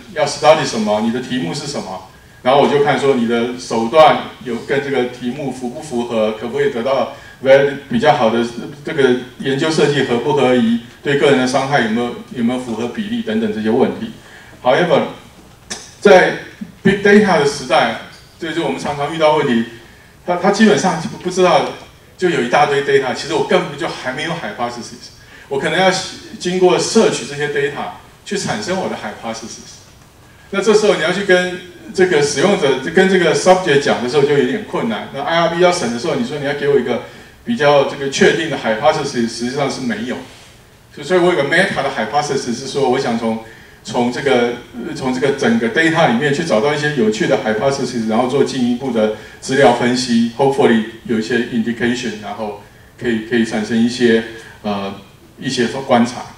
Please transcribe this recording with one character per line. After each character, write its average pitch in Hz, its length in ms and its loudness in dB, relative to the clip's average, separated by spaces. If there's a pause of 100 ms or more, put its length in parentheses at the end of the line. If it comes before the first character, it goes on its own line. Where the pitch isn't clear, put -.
(120)
要 151 140 0
study 151 380 2
什 120 140 -4
么？ 107 220 0
你 113 100 0
的 123 100 -4
题 127 180 -6
目 165 160 -4
是 143 120 -8
什 - 160 -8
么？ - 280 -12 (320)
然 127 120 4
后 143 60 6
我 123 80 6
就 143 160 4
看 127 160 2
说 135 140 4
你 117 120 0
的 117 320 -2
手 113 280 -4
段 147 380 6 (200)
有 117 120 -6
跟 135 280 -2
这 139 60 -6
个 127 140 0
题 123 260 -6
目 139 200 -6
符 117 200 -8
不 - 100 -10
符 120 240 -4
合， 110 280 0
可 117 160 -8
不 123 100 -4
可 143 40 0
以 143 80 2
得 117 120 -4
到 131 320 -2 (280)
val-， 139 340 6 (120)
比 120 100 -2
较 151 140 6
好 117 160 2
的 117 180 2 (380)
这 160 80 -8
个 123 280 4 (180)
研 135 200 -2
究 160 120 0
设 156 160 2
计 143 160 0
合 120 160 0
不 143 160 -2
合 127 200 2
宜， 127 260 2 (220)
对 143 160 0
个 151 120 4
人 127 80 4
的 127 80 2
伤 131 220 -2
害 139 120 0
有 113 80 -2
没 113 140 -2
有， 120 120 -4 (220)
有 120 80 -2
没 120 80 0
有 127 80 -4
符 120 140 -8
合 117 140 -6
比 101 200 -8
例 117 140 -4
等 110 180 -2
等 107 140 -2
这 107 80 -6
些 110 80 0
问 113 280 2
题。 113 120 -10 (520)
However， 143 400 2 (1000)
在 180 360 6 (480)
big 196 180 2
data 202 380 6
的 214 60 2
时 - 200 -2
代， 123 360 0 (360)
这 170 100 -8
就 160 60 -8
是 165 60 -2
我 143 100 -2
们 127 80 -6
常 147 180 -6
常 143 160 -4
遇 160 60 -6
到 156 180 4
问 143 100 0
题， 113 180 0 (600)
他， 175 120 -2
他 196 160 2
基 220 140 4
本 185 120 4
上 175 240 0
不， - 160 -10
不 180 120 -6
知 185 120 0
道， 151 220 4 (520)
就 180 140 0
有 139 120 0
一 117 60 -2
大 123 180 4
堆 139 180 0
data， 135 280 2
其 - 140 -8
实 - 80 -4
我 - 120 -2
根 185 220 2
本 143 80 -12
就 156 120 -6
还 - 240 -8
没 135 100 -8
有 165 80 -6
hypothesis， 120 800 -10 (380)
我 139 100 -4
可 143 100 -2
能 160 100 0
要 190 120 4 (480)
经 180 220 -4
过 175 180 4
search 160 500 0
这 139 60 -10
些 143 140 -4
data 139 420 -4 (340)
去 - 140 -6
产 120 240 -4
生 185 160 -4
我 135 100 -4
的 110 80 -6
hypothesis。 - 840 -12 (720)
那 196 120 -2
这 214 100 4
时 214 140 4
候 190 80 6
你 156 80 -2
要 160 100 2
去 196 120 -4
跟 180 360 2 (320)
这 180 140 4
个 156 160 2
使 139 180 -2
用 190 200 2
者， 135 180 2 (160)
跟 190 140 6
这 190 100 4
个 160 160 2
subject 160 460 4
讲 123 200 0
的 120 80 -4
时 139 80 -2
候 139 60 6
就 143 160 4
有 127 80 4
点 117 180 -4
困 139 240 -4
难。 104 240 -6
那 139 100 -6
I 165 180 0
R 170 80 2
B 175 120 -2
要 180 120 6
审 117 200 -4
的 117 60 -6
时 143 80 -6
候， 156 80 0
你 123 100 -2
说 143 140 -6
你 143 60 -6
要 143 100 -2
给 143 140 -2
我 131 100 4
一 117 60 2
个 120 180 -2 (420)
比 120 120 -4
较 143 280 4
这 - 120 -4
个 139 140 -6
确 165 260 4
定 165 120 -4
的 - 80 -4
hypothesis， 123 720 0
实 120 220 -6
际 - 0 -
上 139 180 -4
是 123 120 -6
没 117 240 -4
有。 120 120 -6 (800)
所 - 80 -14
以， 139 40 -12
所 185 100 2
以 - 40 4
我 175 120 4
有 170 40 0
个 139 80 2
meta 147 380 0
的 - 80 -4
hypothesis 123 640 -4
是 - 140 -8
说， 131 220 0
我 131 80 2
想 123 200 -2
从， 113 240 -4 (400)
从 123 300 -2
这 151 80 -8
个， 123 320 2 (420)
从 127 180 -4
这 127 60 -4
个 139 200 2
整 117 200 2
个 113 120 0
data 160 420 2
里 113 60 2
面 143 140 0
去 170 120 -2
找 110 160 0
到 147 140 2
一 147 40 -2
些 147 180 -2
有 110 140 2
趣 - 160 0
的 127 120 2
hypothesis， 120 720 -2
然 110 100 0
后 123 100 0
做 131 160 2
进 123 260 0
一 123 60 0
步 131 140 -6
的 107 260 0 (240)
资 135 160 -4
料 135 160 6
分 123 240 0
析， 117 400 0
hopefully 127 480 4 (200)
有 113 140 -2
一 107 40 -2
些 120 160 -2 (120)
indication， 117 720 -4
然 101 120 -10
后 104 280 -10 (380)
可 123 80 -4
以， 110 180 -2
可 127 80 -4
以 117 80 2
产 110 220 -4
生 117 120 -4
一 117 120 2
些， 113 340 2 (380)
呃， 98 340 -6 (440)
一 - 100 -8
些 117 180 0 (200)
观 120 180 4
察。 - 220 -6 (120)